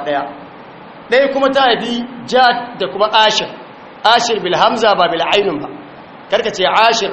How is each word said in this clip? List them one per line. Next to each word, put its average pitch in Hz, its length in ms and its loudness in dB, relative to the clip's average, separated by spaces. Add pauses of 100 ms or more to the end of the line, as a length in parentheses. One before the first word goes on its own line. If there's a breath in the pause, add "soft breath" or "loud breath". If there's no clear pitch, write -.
ɗaya. 143 180 -2 (880)
Ɗaya 269 240 4
kuma 269 180 0
ta 269 120 0
haifi 240 320 0 (340)
Jad 247 280 2 (200)
da 190 120 -6
kuma 202 240 -2
Ashir. 220 360 2 (540)
Ashir 233 380 2
bil 175 160 -2
hamza 220 400 2
ba 175 140 4
bil 165 120 -2
ainun 175 380 0
ba. - 80 -10 (600)
Karka 208 240 -2
ce 190 140 -4
Ashir 202 480 2